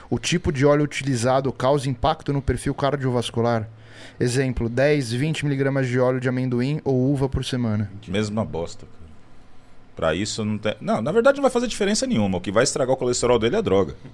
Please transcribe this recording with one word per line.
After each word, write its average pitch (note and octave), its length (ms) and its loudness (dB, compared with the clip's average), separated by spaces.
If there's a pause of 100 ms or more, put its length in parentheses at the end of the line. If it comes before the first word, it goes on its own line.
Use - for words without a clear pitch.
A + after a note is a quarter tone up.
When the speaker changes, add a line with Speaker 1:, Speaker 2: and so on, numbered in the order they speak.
Speaker 1:
o A#2+ 80 0
tipo F3 340 0
de C3+ 140 2
óleo D3 180 6
utilizado C3+ 680 0
cause C3+ 380 0
impacto D3 420 -2
no C#3 100 0
perfil C3 320 -2
cardiovascular? A#2+ 960 0 (520)
Exemplo, B2 500 0
dez, C3 420 2
vinte C#3+ 320 -2
miligramas C3+ 440 0
de B2 120 2
óleo B2+ 220 4
de C3 80 0
amendoim B2+ 560 0
ou C3 260 2
uva C#3 160 0
por C3 160 -2
semana. A2 480 -2 (160)
Speaker 2:
Mesma G#2 380 -2
bosta, D#2 400 -6
cara. - 200 -18 (920)
Pra D#2+ 200 2
isso G#2 300 -2
não G#2+ 120 -2
tem... G#2 220 -2
Não, D#3+ 220 -2
na C3 100 -2
verdade A#3+ 260 4
não C#4+ 40 -4
vai C4+ 100 2
fazer B3 160 0
diferença G#3+ 380 0
nenhuma. G#2 320 0
O F2 40 -2
que G2+ 100 -6
vai G#2+ 120 4
estragar C3 300 0
o C3 40 0
colesterol B2 420 2
dele A#2 160 2
é A3 40 2
a - 20 -2
droga. F#2+ 340 2 (180)